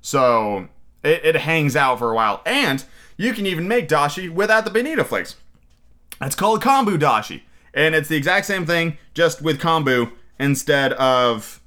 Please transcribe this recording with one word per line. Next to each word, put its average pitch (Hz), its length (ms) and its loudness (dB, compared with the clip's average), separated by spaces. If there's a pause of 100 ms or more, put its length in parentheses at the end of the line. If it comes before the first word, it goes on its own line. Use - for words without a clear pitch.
So 113 640 0 (340)
it, 151 220 0
it 160 120 4
hangs 147 400 0
out 131 220 2
for 117 120 0
a 113 40 -2
while. 107 300 0
And 254 400 -2 (320)
you 226 160 -2
can 214 140 -4
even 175 220 -4
make 226 200 0
dashi 156 400 0
without 214 360 0
the 214 60 -4
bonito 240 340 -2
flakes. - 320 -6 (800)
That's 135 160 -6
called 214 280 0
kombu 240 360 2
dashi. 117 440 0 (300)
And 160 220 2
it's 151 140 0
the 160 80 -2
exact 180 280 0
same 185 220 -4
thing, 165 320 -2 (160)
just 165 260 2
with 160 200 -2
kombu 135 520 2 (260)
instead 139 560 0
of 123 720 0